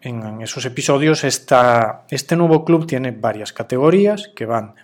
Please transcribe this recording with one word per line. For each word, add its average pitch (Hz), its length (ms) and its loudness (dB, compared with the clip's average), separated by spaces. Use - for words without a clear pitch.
en, 117 240 -10
en 110 180 -12
esos 117 220 -10
episodios, 143 600 0
esta, 120 840 2
este 147 260 -4
nuevo 165 280 4
club 165 220 2
tiene 131 260 -4
varias 107 400 -6
categorías 180 840 0
que - 120 -10
van, 107 380 -4